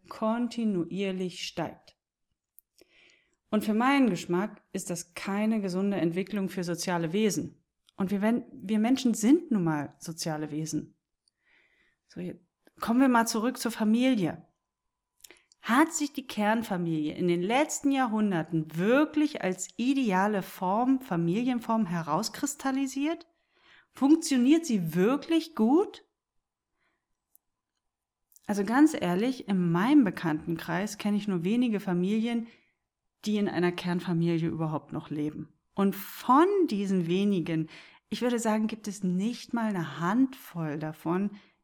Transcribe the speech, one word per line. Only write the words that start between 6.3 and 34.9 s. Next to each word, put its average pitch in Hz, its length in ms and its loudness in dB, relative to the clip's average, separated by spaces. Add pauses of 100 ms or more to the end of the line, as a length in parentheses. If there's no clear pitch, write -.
für 185 120 -6
soziale 170 500 -2
Wesen. 180 440 0 (400)
Und 185 140 -2
wir, 196 100 -2
wenn, 226 320 0
wir 208 260 -2
Menschen 240 360 2
sind 311 360 4
nun 196 140 2
mal 151 340 -2
soziale 156 520 -6
Wesen. 156 440 -6 (1160)
So, - 120 -14
jetzt 180 200 -10 (400)
kommen 233 200 2
wir 269 80 6
mal 233 180 4
zurück 233 320 -2
zur 233 120 -4
Familie. 220 720 0 (1200)
Hat 311 320 4
sich 294 220 -4
die 254 120 -10
Kernfamilie 180 880 -2
in 175 140 0
den 175 140 2
letzten 277 500 0
Jahrhunderten 196 840 0
wirklich 294 640 2
als 185 340 -4
ideale 214 640 2
Form, 240 600 0
Familienform 226 840 0
herauskristallisiert? 269 1400 -4 (640)
Funktioniert 285 720 4
sie 175 300 0
wirklich 277 600 2
gut? 302 480 2 (2500)
Also 202 180 -2
ganz 285 340 6
ehrlich, 196 480 0
in 180 240 2
meinem 240 340 6
Bekanntenkreis 165 920 -2
kenne 208 220 0
ich 208 100 -4
nur 175 160 -2
wenige 226 340 2
Familien, 220 680 0 (800)
die 214 100 0
in 208 120 0
einer 175 220 2
Kernfamilie 170 760 0
überhaupt 156 440 -4